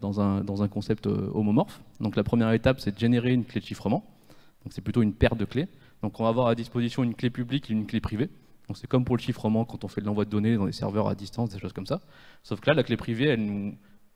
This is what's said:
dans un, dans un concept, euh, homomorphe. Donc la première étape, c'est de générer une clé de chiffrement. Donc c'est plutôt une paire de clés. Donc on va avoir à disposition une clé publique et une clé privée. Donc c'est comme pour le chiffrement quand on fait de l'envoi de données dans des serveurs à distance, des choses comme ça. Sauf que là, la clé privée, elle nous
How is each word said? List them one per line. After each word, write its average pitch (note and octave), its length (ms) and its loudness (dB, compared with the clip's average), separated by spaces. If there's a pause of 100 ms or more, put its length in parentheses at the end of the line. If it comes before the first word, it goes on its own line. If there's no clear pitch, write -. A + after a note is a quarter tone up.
dans G2+ 200 -2
un, G2 220 2
dans G2 220 -2
un G#2 40 2
concept, G#2+ 380 -4
euh, G2+ 260 0
homomorphe. G#2+ 480 0 (200)
Donc A2 160 -2
la G#2 80 2
première A#2 260 2
étape, B2+ 300 4
c'est - 120 -2
de G2+ 60 -12
générer A#2+ 340 2
une B2 120 2
clé - 160 -6
de - 60 -6
chiffrement. A#2+ 380 -2 (600)
Donc - 80 -14
c'est - 100 -12
plutôt A2+ 200 2
une G#2 120 2
paire A#2 220 4
de G#2 80 -2
clés. C#3+ 240 -2 (340)
Donc G#2 160 -4
on A2+ 60 0
va A2+ 60 4
avoir A#2+ 180 4
à A#2 80 4
disposition A#2+ 480 -2
une A#2 100 0
clé B2 160 0
publique B2 400 -4
et - 20 -6
une A2 140 0
clé A2 140 -2
privée. A2 300 -2 (360)
Donc - 120 -8
c'est - 100 -14
comme B2+ 160 4
pour B2+ 120 2
le A#2 60 -2
chiffrement A2 420 0
quand - 200 -10
on G2+ 40 -6
fait - 120 -6
de G#2 60 -4
l'envoi G#2 180 0
de G#2 60 -4
données G#2+ 260 2
dans G2 100 0
des F#2+ 60 -2
serveurs G#2 340 -2
à G2+ 80 0
distance, G#2 360 -4
des G2 100 -10
choses - 120 -8
comme F#2+ 140 -8
ça. D#3 140 -4 (420)
Sauf - 160 -6
que - 100 -2
là, D3+ 60 8
la C3+ 80 6
clé A#2+ 140 0
privée, A#2 300 0
elle A#2 180 2
nous G2+ 320 -4 (400)